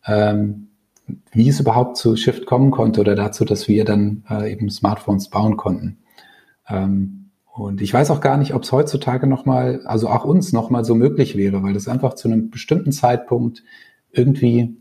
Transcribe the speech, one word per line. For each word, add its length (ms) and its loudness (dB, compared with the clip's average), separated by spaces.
ähm, 600 0
wie 180 4
es 100 0
überhaupt 380 2
zu 180 2
Shift 320 -2
kommen 240 4
konnte 300 2
oder 140 4
dazu, 300 -2
dass 220 -2
wir 180 4
dann, 440 0
äh, 220 -4
eben 180 -6
Smartphones 600 -4
bauen 280 0
konnten. 400 -6
Ähm, 540 -4
und 280 -8
ich 120 -4
weiß 180 2
auch 80 0
gar 180 0
nicht, 160 0
ob's 200 -4
heutzutage 540 0
noch 180 -2
mal, 400 0
also 240 -2
auch 160 -2
uns 260 2
noch 180 -2
mal 140 0
so 100 2
möglich 440 2
wäre, 260 0
weil 100 -2
das 140 -6
einfach 280 -2
zu 120 -6
einem 220 0
bestimmten 420 -2
Zeitpunkt 720 -2
irgendwie 680 2